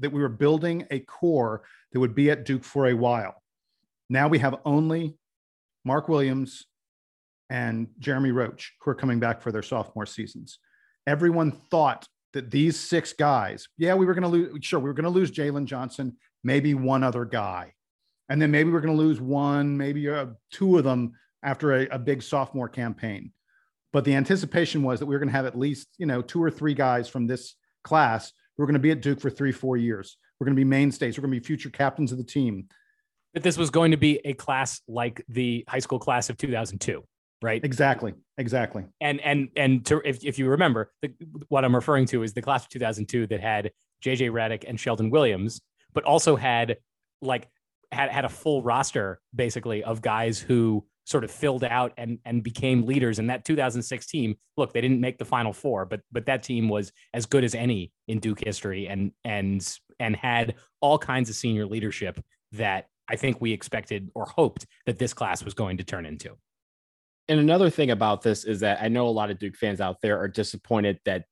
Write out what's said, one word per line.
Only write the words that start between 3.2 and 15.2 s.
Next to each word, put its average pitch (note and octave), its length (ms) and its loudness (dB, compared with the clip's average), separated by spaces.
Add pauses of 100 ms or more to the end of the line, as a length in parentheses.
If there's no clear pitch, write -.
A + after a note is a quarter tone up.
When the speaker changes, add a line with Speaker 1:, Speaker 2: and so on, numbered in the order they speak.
Speaker 1:
Now C3+ 200 4
we D#3 100 4
have C3 260 0
only D#3+ 520 0 (680)
Mark C#3+ 240 0
Williams C3+ 580 0 (840)
and A#2 380 -4 (100)
Jeremy C3 340 0
Roach, - 480 -4
who - 100 -2
are B2 40 0
coming B2 240 0
back A#2 220 0
for A#2+ 100 -6
their G#2+ 120 -4
sophomore G#2+ 440 -6
seasons. - 520 -14 (480)
Everyone D#3+ 460 2 (180)
thought D3 360 2 (260)
that B2 180 -8
these D#3 280 2
six - 340 -2
guys, A#2 540 0 (120)
yeah, E3+ 160 2
we F#3+ 120 4
were F#3 80 2
gonna F3+ 140 0
lose, E3+ 360 0
sure, F3 140 -2
we C#3 120 -2
were C#3 40 -6
gonna D#3 140 -2
lose F3+ 220 2